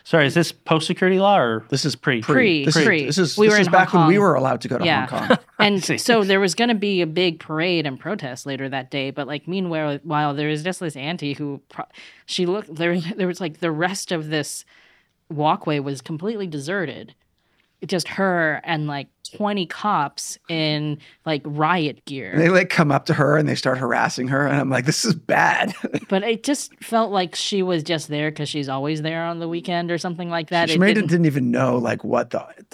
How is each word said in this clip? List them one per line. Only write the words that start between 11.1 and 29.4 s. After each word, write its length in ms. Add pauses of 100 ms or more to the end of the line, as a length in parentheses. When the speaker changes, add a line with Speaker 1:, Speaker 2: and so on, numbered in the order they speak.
Speaker 3:
who 340
pro-, 180 (400)
she 200
looked, 280
there, 280
there 260
was, 140
like, 180
the 120
rest 400
of 180
this 340 (640)
walkway 500
was 220
completely 460
deserted. 680 (720)
Just 220
her 560
and, 240
like, 200 (280)
twenty 320
cops 720 (100)
in, 480 (300)
like, 180
riot 600
gear. 260
Speaker 2:
And 100
they, 80
like, 200
come 220
up 140
to 80
her 240
and 100
they 60
start 240
harassing 520
her, 180
and 120
I'm 120
like, 140
"This 200
is 80
bad." 640 (160)
<laughs> 180
Speaker 3:
But 140
it 200
just 300 (100)
felt 280
like 240
she 260
was 220
just 240
there 240
'cause 180
she's 180
always 360
there 220
on 120
the 100